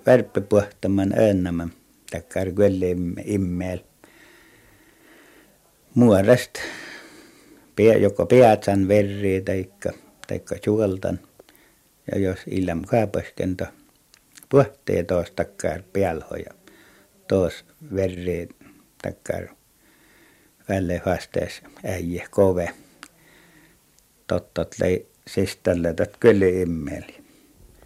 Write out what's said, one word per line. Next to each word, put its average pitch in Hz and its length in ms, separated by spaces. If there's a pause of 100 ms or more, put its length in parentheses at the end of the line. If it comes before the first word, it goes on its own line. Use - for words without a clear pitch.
värppi 117 340
puhtaman 98 800
önnämän, 90 540 (380)
takkar 92 400
kyölle 92 400
im-, 90 340
immeel. 92 560 (2250)
Muodast 117 640 (1160)
pia-, 110 220
joko 101 280
piatsan 104 600
verri 101 520
taikka, 95 520 (360)
taikka - 360
suoltan. 95 560 (920)
Ja 98 60
jos 92 280
illam 90 380
kaapasken 92 720
to 92 100 (840)
puhtee 101 540
toos 87 280
takkar 87 520 (100)
pialhoja, 82 580 (800)
toos 92 360 (300)
verri 90 540 (540)
takkar - 460 (1200)
välle 90 360
haastees 87 580 (220)
äijä 87 460
kove. 92 400 (1600)
Tottot - 540
lei - 280 (180)
sistalle 87 680
tot 87 260
kyllä 104 260
immeli. 85 680 (720)